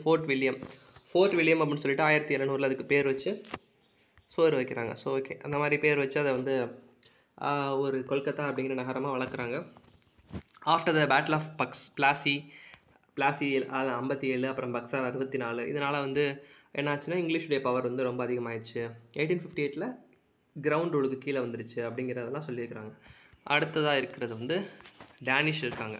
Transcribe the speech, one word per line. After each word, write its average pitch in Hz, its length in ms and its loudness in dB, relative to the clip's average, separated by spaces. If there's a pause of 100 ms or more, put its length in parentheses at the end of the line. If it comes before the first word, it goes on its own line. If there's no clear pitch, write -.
Fort 160 200 4
William. 135 360 0 (500)
ஃபோர்ட் - 220 6
வில்லியம் 160 280 6
அப்படின்னு 147 140 2
சொல்லிட்டு 147 280 0
ஆயிரத்தி 151 320 4
எழுநூறுல 135 280 0
அதுக்கு 135 220 0
பேர் 139 200 4
வச்சு 139 360 -2 (840)
சோறு 156 340 4
வைக்கிறாங்க. 123 320 -4
So, 135 260 -2
ஓகே, 135 200 -8
அந்த 143 180 -4
மாதிரி 147 200 2
பேர் 151 200 4
வச்சு 139 220 0
அதை 143 120 2
வந்து, 127 500 -2 (600)
ஆ, 139 360 -2
ஒரு 131 300 -2
கொல்கத்தா 143 380 -2
அப்படிங்கிற 131 300 -4
நகரமா 131 420 -4
வளர்க்குறாங்க. 127 480 -4 (1000)
After 160 300 4
the 151 120 6
Battle 151 260 4
of 156 80 2 (160)
Paks-, - 440 -6
பிளாசி, 143 460 2 (680)
பிளாசி 143 340 0
ஏழு, 131 220 0
ஆ, 131 300 -2
ஐம்பத்தி 135 240 -4
ஏழு, 131 220 0
அப்புறம் 131 240 -4
பக்சார் 120 320 -4
அறுபத்தி 131 340 -4
நாலு. 120 280 -4
இதனால 143 260 -2
வந்து 139 540 0 (320)
என்னாச்சுன்னா, 147 420 -2
இங்கிலீஷுடைய 160 400 0
பவர் 127 240 0
வந்து 127 200 -2
ரொம்ப 123 240 -2
அதிகமாயிடுச்சு. 117 640 -4 (220)
எயிட்டீன் 175 300 0
ஃபிஃப்டி - 120 -14
எயிட்ல 151 400 -4 (680)
கிரவுண்ட் 156 300 2
ரூலுக்கு 135 260 2
கீழே 135 220 -2
வந்துருச்சு 120 360 -6
அப்படிங்கிறதெல்லாம் 123 720 -4
சொல்லியிருக்கிறாங்க. 117 440 -8 (580)
அடுத்ததா 151 480 4
இருக்கிறது 120 400 -2
வந்து 147 240 0 (600)
டேனிஷ் 151 400 2
இருக்காங்க. 117 360 -6